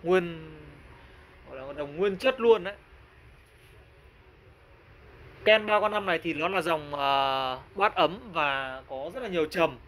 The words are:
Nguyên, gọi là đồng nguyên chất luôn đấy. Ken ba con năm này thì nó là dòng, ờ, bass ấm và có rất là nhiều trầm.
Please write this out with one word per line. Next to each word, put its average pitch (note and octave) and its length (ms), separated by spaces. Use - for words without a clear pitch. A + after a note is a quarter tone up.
Nguyên, E3+ 480
gọi C3 100
là C#3 140
đồng D3 240
nguyên F#3+ 200
chất C4 240
luôn A3+ 220
đấy. G3 120
Ken G#3+ 200
ba G#3 140
con G#3 120
năm G#3 140
này E3 140
thì E3 140
nó D3+ 140
là F#3+ 140
dòng, D3+ 340
ờ, C3+ 640
bass G3 200
ấm F3 240
và C3+ 540
có C#3 260
rất B3+ 100
là A3 60
nhiều E3+ 160
trầm. D#3 320